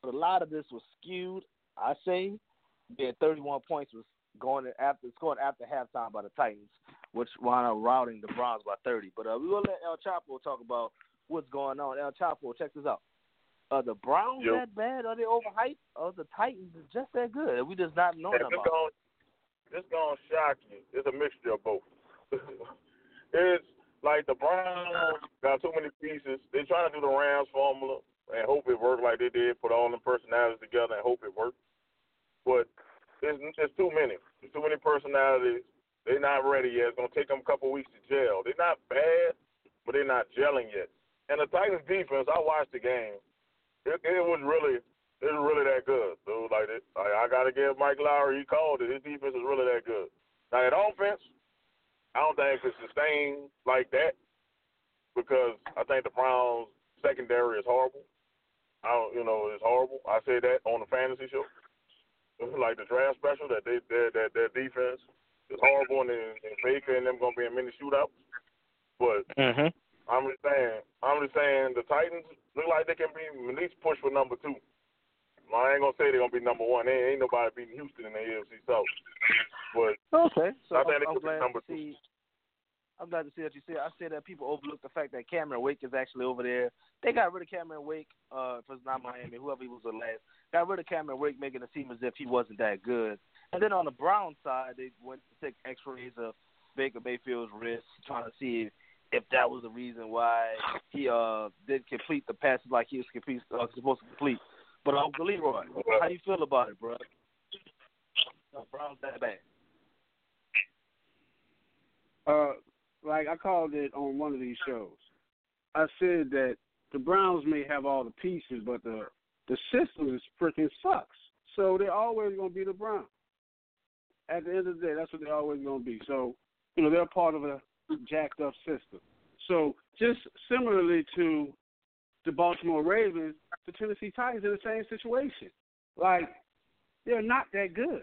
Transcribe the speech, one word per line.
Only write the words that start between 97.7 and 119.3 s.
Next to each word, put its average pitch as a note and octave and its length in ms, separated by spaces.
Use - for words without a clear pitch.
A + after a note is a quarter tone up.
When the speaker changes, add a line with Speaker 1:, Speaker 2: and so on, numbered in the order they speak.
Speaker 1:
trying A#2+ 180
to A2+ 140
see A#2 300
if, - 40
if A#2+ 220
that B2 180
was B2+ 120
the A#2 80
reason A#2 400
why A#2 440
he, C#3 180
uh, A2+ 400
didn't C3+ 220
complete C#3 380
the A2+ 80
passes B2+ 360
like A#2+ 180
he C3+ 100
was B2 140
complete, B2 280
uh, A#2+ 220
supposed B2+ 260
to A2+ 60
complete. B2+ 320
But, C#3 120
Uncle D3 300
Leroy, D#3+ 380
how E3+ 80
you F3+ 160
feel F#3+ 180
about C3 260
it, G2+ 100
bro? A#2 180
The C#3 80
Browns C#3 320
that C3 180
bad? G#2+ 180
Speaker 3:
Uh, D3 260
like D3+ 240
I E3 80
called E3 380
it C#3+ 200
on C#3 240
one D3 140
of C3 80
these B2 160
shows. A#2 300
I D#3 120
said E3+ 320
that C3 260
the C#3+ 60
Browns F3 480
may D3+ 220
have C#3+ 160
all C3+ 200
the A2+ 80
pieces, D3 520
but A#2+ 200
the, A2 220